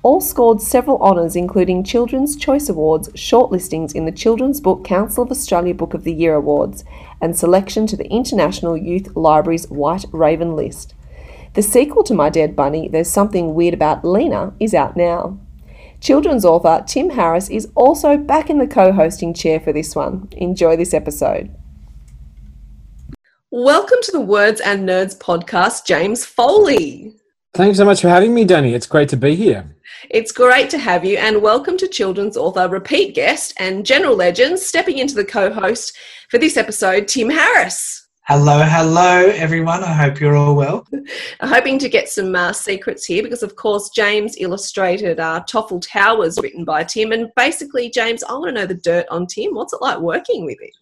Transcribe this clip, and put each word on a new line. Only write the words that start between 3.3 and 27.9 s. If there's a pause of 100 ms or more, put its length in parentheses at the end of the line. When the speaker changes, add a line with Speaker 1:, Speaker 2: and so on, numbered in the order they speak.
Speaker 1:
in
the
Children's
Book
Council
of
Australia
Book
of
the
Year
Awards, (380)
and
selection
to
the
International
Youth
Library's
White
Raven
list. (640)
The
sequel
to
My
Dead
Bunny,
There's
Something
Weird
About
Lena,
is
out
now. (600)
Children's
author
Tim
Harris
is
also
back
in
the
co-hosting
chair
for
this
one.
Enjoy
this
episode. (2000)
Welcome
to
the
Words
and
Nerds
podcast,
James
Foley. (380)
Speaker 2:
Thanks
so
much